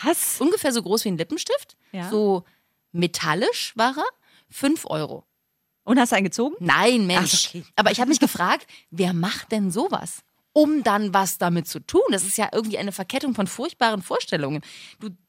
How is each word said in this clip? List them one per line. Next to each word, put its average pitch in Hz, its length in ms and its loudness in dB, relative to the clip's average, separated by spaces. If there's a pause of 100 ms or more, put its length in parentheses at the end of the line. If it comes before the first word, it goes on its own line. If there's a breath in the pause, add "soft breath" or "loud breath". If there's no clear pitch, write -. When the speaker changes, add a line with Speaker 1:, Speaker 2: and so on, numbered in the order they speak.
Speaker 1:
Was? - 380 0
Speaker 2:
Ungefähr 311 320 2
so 233 80 0
groß 190 240 0
wie 220 40 -2
ein 175 80 -2
Lippenstift, 339 600 -4 (140)
Speaker 1:
Ja. 180 180 -8
Speaker 2:
so 202 340 2 (480)
metallisch 175 840 0
war 247 220 2
er, 311 60 -2 (460 soft breath)
fünf 285 380 -2
Euro. - 380 -6 (580)
Speaker 1:
Und 240 160 2
hast 240 140 4
du - 20 4
einen 196 100 2
gezogen? 247 340 -2
Speaker 2:
Nein, 190 460 4
Mensch. 180 400 2
Speaker 1:
Ach, - 40 -8
okay. 170 160 -14 (100)
Speaker 2:
Aber 208 160 4
ich 220 100 0
hab 247 60 0
mich 294 120 4
gefragt, 202 460 0 (240 loud breath)
wer 180 240 -2
macht 175 380 -4
denn 208 180 0
sowas, 233 540 -4 (300)
um 302 300 4
dann 208 300 2
was 190 240 2
damit 175 300 0
zu - 120 -10
tun? 339 300 2
Das 196 160 0
ist 196 120 -4
ja 208 140 0
irgendwie 220 280 -2
eine 202 120 -6
Verkettung 247 440 -4
von 202 100 0
furchtbaren 226 560 -2
Vorstellungen. 156 600 -4 (380 loud breath)
Du, 214 100 -12 (200)